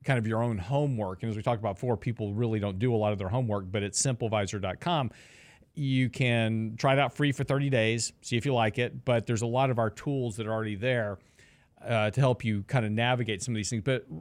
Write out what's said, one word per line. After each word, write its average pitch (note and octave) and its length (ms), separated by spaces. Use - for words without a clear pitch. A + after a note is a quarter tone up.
kind C3+ 120
of A2 80
your A2 160
own A#2 160
homework. A2 640
And A2+ 80
as G#2 60
we G#2+ 80
talked A#2+ 160
about G#2 160
before, B2 220
people A2 360
really A2 260
don't G2 200
do A#2+ 160
a - 20
lot G#2+ 140
of G2 80
their F#2 100
homework, G#2+ 400
but G2+ 140
it's G2+ 160
simple B2 280
visor G#2 300
dot F#2 220
com. D3+ 320
You C3 340
can A2+ 680
try C3+ 160
it C3+ 60
out C3+ 140
free D3 180
for C3+ 120
thirty C#3 260
days, A2+ 420
see - 140
if A2+ 100
you C#3 80
like A2+ 260
it, B2 260
but A#2+ 220
there's A#2 160
a A#2 40
lot B2+ 220
of A#2 80
our A2 120
tools B2+ 480
that G#2+ 100
are A2 40
already A2 240
there, A2 440
uh, G#2+ 260
to B2+ 80
help B2+ 240
you G#2 200
kind A#2+ 220
of G#2 60
navigate A#2 520
some B2 100
of A2 40
these G#2 120
things. A2+ 140
But C3 220